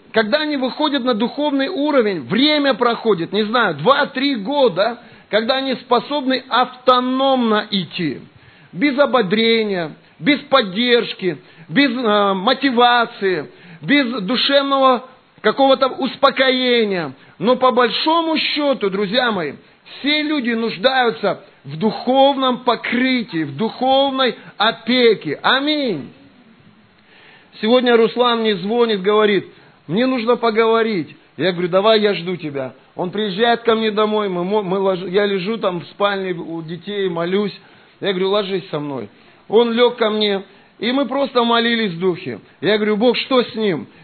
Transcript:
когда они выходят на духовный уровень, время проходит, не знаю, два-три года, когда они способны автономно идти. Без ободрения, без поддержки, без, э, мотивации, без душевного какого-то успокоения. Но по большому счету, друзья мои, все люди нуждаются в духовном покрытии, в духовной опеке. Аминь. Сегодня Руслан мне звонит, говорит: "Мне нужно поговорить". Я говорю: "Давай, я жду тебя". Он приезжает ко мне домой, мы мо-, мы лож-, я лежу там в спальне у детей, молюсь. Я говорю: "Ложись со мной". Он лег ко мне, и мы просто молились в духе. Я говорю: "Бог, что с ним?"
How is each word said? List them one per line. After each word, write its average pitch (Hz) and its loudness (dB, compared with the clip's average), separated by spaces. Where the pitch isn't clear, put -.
когда 220 2
они 302 -2
выходят 269 -2
на 254 2
духовный 269 -2
уровень, 269 0
время 277 2
проходит, 214 0
не 208 0
знаю, 214 0
два-три 269 0
года, 226 0
когда 226 0
они 269 -2
способны 262 -2
автономно 254 0
идти. 160 -4
Без 254 0
ободрения, 220 0
без 233 0
поддержки, 220 0
без, 254 2
э, 208 0
мотивации, 233 0
без 269 0
душевного 269 2
какого-то 262 2
успокоения. 254 0
Но 220 2
по 254 2
большому 311 0
счету, 269 -2
друзья 208 -2
мои, 165 -4
все 302 0
люди 294 -2
нуждаются 226 -2
в 139 -12
духовном 254 2
покрытии, 233 0
в 139 -10
духовной 262 0
опеке. 226 0
Аминь. 262 -2
Сегодня 240 4
Руслан 233 2
мне 220 0
звонит, 214 0
говорит: 208 2
"Мне 208 0
нужно 247 0
поговорить". 226 0
Я 170 -2
говорю: 175 -2
"Давай, 202 4
я 208 2
жду 170 -6
тебя". 135 -8
Он 175 -4
приезжает 202 0
ко 226 4
мне 220 0
домой, 214 0
мы 175 -2
мо-, 208 0
мы 190 -2
лож-, 190 -2
я 202 2
лежу 202 -2
там 180 -2
в 143 -14
спальне 196 -2
у 165 -8
детей, 180 -6
молюсь. 180 -2
Я 180 -2
говорю: 190 0
"Ложись 196 -2
со 151 -4
мной". 135 -8
Он 233 4
лег 240 4
ко 233 0
мне, 208 0
и 226 -2
мы 277 0
просто 247 0
молились 233 0
в 165 -8
духе. 160 -2
Я 190 2
говорю: 214 0
"Бог, 233 2
что 254 0
с - -6
ним?" 202 -2